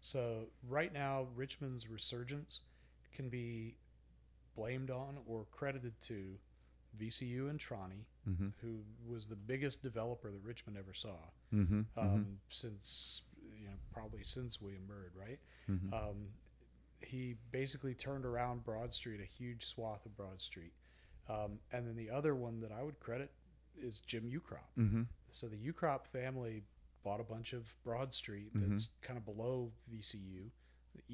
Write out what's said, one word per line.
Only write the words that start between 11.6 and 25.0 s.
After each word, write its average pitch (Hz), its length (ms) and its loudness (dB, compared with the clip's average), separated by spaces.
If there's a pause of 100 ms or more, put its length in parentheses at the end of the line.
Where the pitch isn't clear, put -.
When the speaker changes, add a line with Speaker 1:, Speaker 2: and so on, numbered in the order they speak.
Speaker 1:
um, 113 120 6
Speaker 2:
mm-hmm. 104 140 10 (260)
Speaker 1:
since, - 760 2 (340)
you 107 120 -10
know, 98 60 -6 (180)
probably 110 320 -6
since 123 360 0
William 98 260 -8
Byrd, 98 280 -10
right? 107 240 -8 (320)
Speaker 2:
Mm-hmm. 95 240 4
Speaker 1:
Um, 107 220 0 (840)
he 127 360 -4 (160)
basically 135 420 2
turned 135 300 -2
around 120 400 2
Broad 113 280 0
Street, 107 280 -2
a 98 40 -4
huge 120 420 -6
swath 110 400 -2
of 107 100 -12
Broad 95 260 -6
Street. 85 300 -6 (560)
Um, 107 320 0 (100)
and 120 160 0
then 117 80 -2
the 113 160 -4
other 143 240 4
one 117 280 0
that 107 100 -4
I 110 100 -4
would 147 160 -4
credit 131 320 -4 (500)
is 120 200 -4
Jim 113 240 0
Ukrop. 127 420 -4 (100)
Speaker 2:
Mm-hmm. 113 260 8 (280)